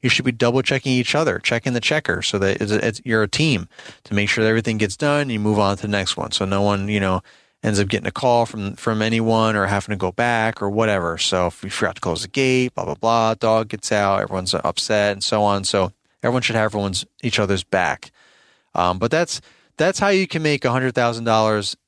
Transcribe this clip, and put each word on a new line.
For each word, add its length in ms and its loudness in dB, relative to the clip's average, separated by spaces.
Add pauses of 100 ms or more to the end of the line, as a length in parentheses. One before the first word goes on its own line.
You 80 2
should 160 0
be 80 0
double 280 2
checking 300 0
each 240 0
other, 240 0
checking 320 -2
the 80 0
checker, 420 -2
so 180 -2
that 220 0
it's, 120 0
it's, 320 -2
you're 180 0
a 60 -2
team 400 0 (340)
to 100 -10
make 140 0
sure 160 0
that 60 4
everything 280 0
gets 200 -2
done. 320 0
You 100 -2
move 200 2
on 180 2
to 60 -10
the 40 -4
next 300 -2
one. 160 -6
So 100 0
no 180 0
one, 280 0
you 100 0
know, 220 0 (420)
ends 160 0
up 80 0
getting 180 -2
a 60 -4
call 340 2
from, 300 -8
from 260 -2
anyone 540 2
or 120 2
having 260 -2
to 40 -4
go 140 -2
back 500 0
or 80 -2
whatever. 480 0
So 300 0
if 160 -8
you 60 -8
forgot 260 -2
to 60 -14
close 220 -4
the 40 -10
gate, 480 0
blah, 80 -4
blah, 120 -4
blah, 400 2
dog 340 2
gets 240 -4
out, 280 2
everyone's 320 -4
upset 600 0
and 100 -6
so 180 0
on. 220 0
So 300 0 (300)
everyone 180 0
should 140 -2
have 100 2
everyone's, 400 -2 (160)
each 180 -2
other's 240 0
back. 480 -2 (640)
Um, 260 2
but 120 0
that's, 300 -2 (360)
that's 220 0
how 100 2
you 180 2
can 140 -4
make 240 0
a 60 2
hundred 240 0
thousand 300 0
dollars. 520 2 (100)